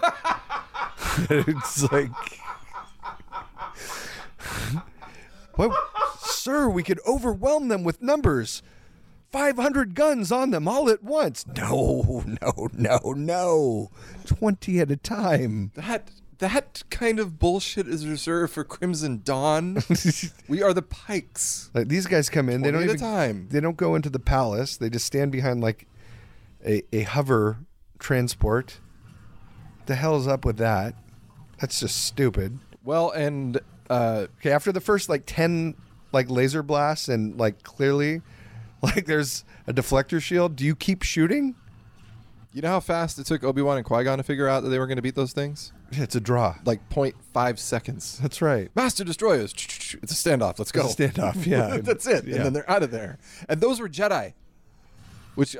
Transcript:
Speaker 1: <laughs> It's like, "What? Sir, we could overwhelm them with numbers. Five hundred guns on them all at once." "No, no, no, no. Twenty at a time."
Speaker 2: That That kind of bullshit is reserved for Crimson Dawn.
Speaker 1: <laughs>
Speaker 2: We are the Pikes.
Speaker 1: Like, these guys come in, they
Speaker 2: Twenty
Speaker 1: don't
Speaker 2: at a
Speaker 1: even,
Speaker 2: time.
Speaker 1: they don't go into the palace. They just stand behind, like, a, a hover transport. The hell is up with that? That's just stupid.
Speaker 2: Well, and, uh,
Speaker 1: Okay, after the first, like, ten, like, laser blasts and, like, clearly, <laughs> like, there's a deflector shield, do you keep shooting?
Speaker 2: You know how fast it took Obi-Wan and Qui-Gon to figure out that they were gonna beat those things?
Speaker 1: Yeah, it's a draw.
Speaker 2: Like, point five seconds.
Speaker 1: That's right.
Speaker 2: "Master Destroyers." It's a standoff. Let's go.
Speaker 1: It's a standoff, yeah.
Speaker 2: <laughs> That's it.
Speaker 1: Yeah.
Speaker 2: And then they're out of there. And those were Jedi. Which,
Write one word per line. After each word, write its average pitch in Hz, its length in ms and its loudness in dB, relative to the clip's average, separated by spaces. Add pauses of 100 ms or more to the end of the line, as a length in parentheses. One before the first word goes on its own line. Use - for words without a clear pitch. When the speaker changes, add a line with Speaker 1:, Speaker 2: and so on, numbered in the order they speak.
Speaker 1:
<laughs> 339 40 4 (1200)
It's 143 640 0
like, 143 180 2 (3500)
"What? 220 160 2 (480)
Sir, 277 500 0
we 180 140 0
could 180 220 0
overwhelm 247 640 2
them 202 160 0
with 170 180 -2
numbers. 240 600 2 (720)
Five 277 260 2
hundred 254 380 2
guns 262 360 2
on 262 200 2
them 160 160 0
all 262 220 4
at 214 140 4
once." 240 440 -2
"No, 127 760 0 (180)
no, - 320 -2
no, 117 260 2 (160)
no. 151 760 0 (340)
Twenty 196 540 0
at 147 120 2
a 143 60 0
time." 135 800 0
Speaker 2:
That 208 340 -6 (320)
That 202 480 -2
kind 226 300 0
of 175 180 -4
bullshit 175 500 0
is 151 200 -4
reserved 160 460 -2
for 151 100 -4
Crimson 156 600 -4
Dawn. 156 540 2 (380)
Speaker 1:
<laughs> - 320 -10
Speaker 2:
We 185 160 0
are 190 100 6
the 175 80 0
Pikes. - 880 -6
Speaker 1:
Like, 120 160 0
these 175 200 0
guys 160 220 4
come 135 200 2
in, 123 140 2
they 143 80 4
Speaker 2:
Twenty 165 160 2
Speaker 1:
don't 220 80 2
Speaker 2:
at - 60 -4
a 240 40 -2
Speaker 1:
even, 220 100 -2
Speaker 2:
time. 107 360 0
Speaker 1:
they 143 80 2
don't 160 180 0
go 165 160 2
into 151 160 0
the 131 100 -2
palace. 123 580 2
They 117 120 -2
just 113 160 -2
stand 139 260 0
behind, 127 300 0
like, 113 260 -2 (800)
a, 107 160 2 (100)
a 107 120 2
hover 113 560 2 (400)
transport. 123 800 0 (1080)
The 135 80 -2
hell 151 240 2
is 131 100 0
up 135 160 2
with 110 140 0
that? 110 380 2 (640)
That's - 200 -4
just - 260 -2
stupid. 117 520 0 (260)
Speaker 2:
Well, 165 280 2
and, 139 480 -2 (320)
uh, 113 340 2 (140)
Speaker 1:
Okay, 151 120 0
after 147 200 2
the 180 100 -2
first, 202 280 2
like, 147 180 0
ten, 165 480 0 (360)
like, 131 160 4
laser 135 360 2
blasts 147 440 0
and, 110 320 0
like, 110 220 0
clearly, 147 640 0 (280)
<laughs> - 300 -18
like, - 240 2
there's 151 400 0 (220)
a 120 60 -2
deflector 135 460 2
shield, 175 360 0
do 135 100 -2
you 151 100 2
keep - 280 -2
shooting? 240 500 2 (1000)
Speaker 2:
You 135 80 -10
know 160 80 0
how 185 120 2
fast 165 360 -2
it 139 80 -10
took 156 200 0
Obi-Wan 139 320 2
and 117 80 -4
Qui-Gon 131 320 2
to 135 60 -2
figure 139 240 0
out 135 160 2
that 131 60 -2
they 131 100 2
were 131 80 0
gonna 131 140 -2
beat 131 140 -2
those 131 160 0
things? 147 400 -6 (200)
Speaker 1:
Yeah, 139 120 -2
it's 123 120 -2
a 120 40 0
draw. 110 360 2 (100)
Speaker 2:
Like, 113 240 0
point 135 260 0 (180)
five 120 260 0
seconds. - 600 -6
Speaker 1:
That's 139 200 -4
right. 135 340 2
Speaker 2:
"Master 233 300 0
Destroyers." 165 480 2
It's - 580 -10
a - 180 0
standoff. 113 300 2
Let's 107 120 -6
go. 135 140 2
Speaker 1:
It's 113 140 -2
a 143 100 4
standoff, 127 360 -2
yeah. 120 320 2
Speaker 2:
<laughs> 113 40 -4
That's - 260 -2
it. 202 180 2
Speaker 1:
Yeah. 127 120 -4
Speaker 2:
And - 80 2
then 131 80 2
they're 147 160 -2
out 196 140 4
of 123 80 -2
there. 110 280 -8 (280)
And 156 140 0
those 240 180 4
were 226 80 -6
Jedi. 156 460 -2 (1000)
Which, 139 240 0